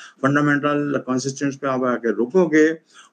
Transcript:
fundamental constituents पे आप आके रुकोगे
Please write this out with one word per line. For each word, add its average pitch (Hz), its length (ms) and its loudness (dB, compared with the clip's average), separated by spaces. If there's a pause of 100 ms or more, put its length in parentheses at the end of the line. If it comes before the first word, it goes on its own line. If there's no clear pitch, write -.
(220)
fundamental 143 840 0
constituents 135 500 -4
पे 143 100 -8
आप 127 160 -2
आके 117 280 -2
रुकोगे 156 680 2 (360)